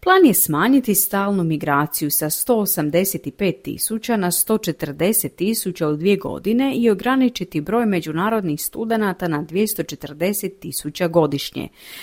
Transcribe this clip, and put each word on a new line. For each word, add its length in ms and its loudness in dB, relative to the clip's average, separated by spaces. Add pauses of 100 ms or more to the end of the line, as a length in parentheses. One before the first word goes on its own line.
Plan 260 6
je 80 6
smanjiti 600 2
stalnu 500 0
migraciju 640 0
sa 200 -2
sto 280 0
osamdeset 720 0 (100)
pet 240 -2
tisuća 540 -4
na 140 0
sto 280 0
četrdeset 800 -2
tisuća 520 -2
u 80 0
dvije 200 2
godine 580 -2
i 160 4
ograničiti 720 0
broj 260 0
međunarodnih 760 -2
studenata 640 -2
na 140 -2
dvjesto 400 -2
četrdeset 760 -6
tisuća 480 -6
godišnje. 600 0 (340)